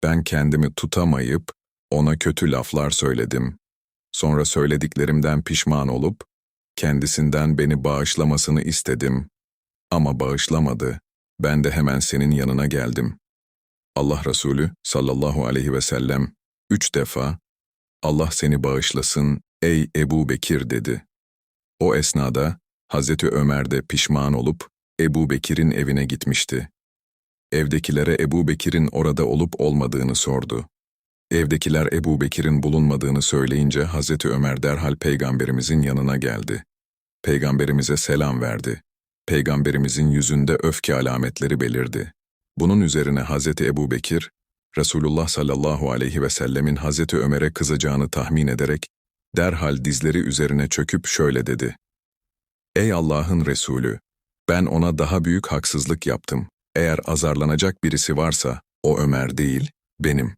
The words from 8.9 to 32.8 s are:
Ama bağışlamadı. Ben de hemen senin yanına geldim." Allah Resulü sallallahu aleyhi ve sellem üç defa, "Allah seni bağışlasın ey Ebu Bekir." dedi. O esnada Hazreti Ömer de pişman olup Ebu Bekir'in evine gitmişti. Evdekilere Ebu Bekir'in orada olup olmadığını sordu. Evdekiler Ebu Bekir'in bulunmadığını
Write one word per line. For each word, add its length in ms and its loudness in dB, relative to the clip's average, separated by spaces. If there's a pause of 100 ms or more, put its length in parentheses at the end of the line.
Ama 300 2
bağışlamadı. 800 -2 (400)
Ben 240 2
de 60 2
hemen 280 0
senin 320 0
yanına 360 2
geldim." 520 -2 (800)
Allah 300 0
Resulü 440 0 (120)
sallallahu 640 0
aleyhi 260 0
ve 80 0
sellem 520 -2 (380)
üç 240 0
defa, 440 -2 (640)
"Allah 280 2
seni 340 0
bağışlasın 760 0 (220)
ey 340 2
Ebu 320 2
Bekir." 420 -2
dedi. 360 -4 (760)
O 140 4
esnada 640 0 (300)
Hazreti 400 0
Ömer 420 2
de 120 -2
pişman 500 0
olup 360 -2 (320)
Ebu 300 2
Bekir'in 400 0
evine 340 0
gitmişti. 640 -4 (840)
Evdekilere 680 0
Ebu 280 2
Bekir'in 440 0
orada 340 0
olup 340 0
olmadığını 540 0
sordu. 540 -4 (640)
Evdekiler 600 0
Ebu 280 0
Bekir'in 420 0
bulunmadığını 600 2